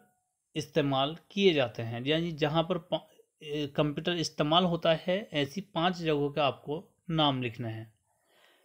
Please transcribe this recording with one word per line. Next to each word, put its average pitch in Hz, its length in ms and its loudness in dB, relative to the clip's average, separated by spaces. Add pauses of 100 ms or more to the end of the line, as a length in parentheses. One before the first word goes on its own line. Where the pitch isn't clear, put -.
(560)
इस्तेमाल 143 640 0 (140)
किए 196 220 4
जाते 120 300 0
हैं, 117 220 -6
यानी 165 260 0
जहां 156 320 2
पर 175 140 -2
पा-, 165 240 -4 (420)
ए, 147 240 -4
कंप्यूटर 156 500 0
इस्तेमाल 160 480 2
होता 170 320 2
है, 180 200 -2 (160)
ऐसी 147 280 -2
पांच 175 360 -2
जगहों 147 340 0
का 147 160 0
आपको 143 360 -6 (260)
नाम 147 320 2
लिखना 120 260 -6
है। 113 240 -10 (720)